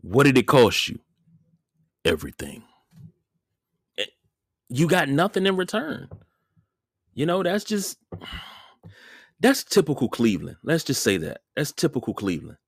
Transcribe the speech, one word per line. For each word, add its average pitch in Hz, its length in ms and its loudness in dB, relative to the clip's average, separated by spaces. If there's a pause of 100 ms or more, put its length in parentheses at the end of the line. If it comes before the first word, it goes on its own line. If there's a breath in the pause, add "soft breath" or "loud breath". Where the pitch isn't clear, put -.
What 107 240 4
did 135 120 6
it 123 100 4
cost 120 420 6
you? - 100 -12 (1040)
Everything. - 580 -4 (1300)
It, - 140 -8 (580)
you 143 180 0
got 156 220 2
nothing 185 380 0
in 190 100 0
return. 208 520 -6 (1040)
You 135 100 -2
know, 175 160 -2
that's 196 220 -2
just, 202 340 -6 (1400 loud breath)
that's 262 240 2
typical 151 440 0
Cleveland. 90 540 0
Let's 156 220 -2
just - 180 -4
say 98 160 2
that. - 240 -8 (140)
That's 147 160 -4
typical 127 420 -4
Cleveland. 92 540 -6